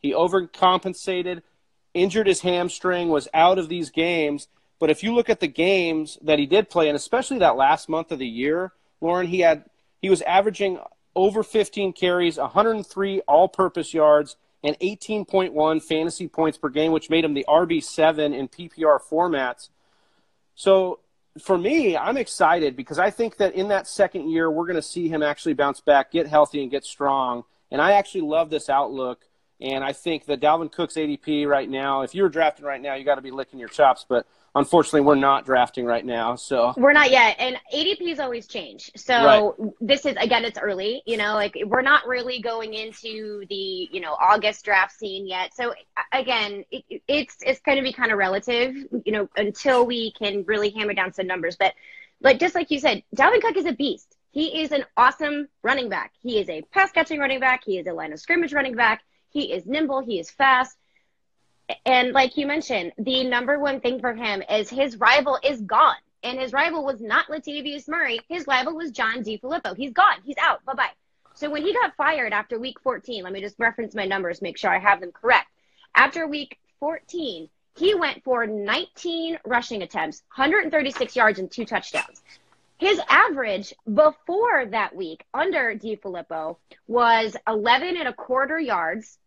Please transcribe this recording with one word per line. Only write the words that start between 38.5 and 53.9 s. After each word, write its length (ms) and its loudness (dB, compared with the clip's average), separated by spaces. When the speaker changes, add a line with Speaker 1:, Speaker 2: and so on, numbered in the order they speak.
Speaker 2:
So 180 -2
Speaker 1:
Right. 220 -8
Speaker 2:
this 240 0
is, 140 -2
again, 260 0
it's 140 -8
early, 480 -4
you 100 -4
know, 160 -2
like, 320 -4
we're 160 0
not 260 4
really 320 -6
going 360 -8
into 760 -12
the, 420 -8
you 80 -10
know, 200 -6
August 440 4
draft 320 2
scene 320 -10
yet. 280 -8
So 180 -6
a-, 460 -6
again, 520 -4
it, 360 -14
it's, 340 -2
it's 200 -2
gonna 200 0
be 120 -4
kinda 220 -2
relative, 600 0
you 60 -2
know, 240 -2
until 520 2
we 240 -4
can 320 -4
really 260 0
hammer 240 -4
down 200 -2
some 120 -6
numbers. 300 -4
But, 180 2
but 180 6
just 140 0
like 160 -2
you 100 -2
said, 220 0
Dalvin 260 6
Cook 160 0
is 80 -2
a 80 -2
beast. 420 -6